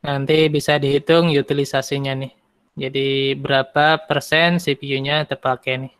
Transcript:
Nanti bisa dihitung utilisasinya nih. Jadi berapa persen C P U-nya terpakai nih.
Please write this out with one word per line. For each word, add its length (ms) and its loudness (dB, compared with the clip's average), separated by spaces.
Nanti 480 2
bisa 240 0
dihitung 560 2
utilisasinya 880 -2
nih. 120 -12
Jadi 560 -2
berapa 720 0
persen 560 2
C 160 -2
P 240 -4
U-nya 240 -2
terpakai 640 -4
nih. 100 -20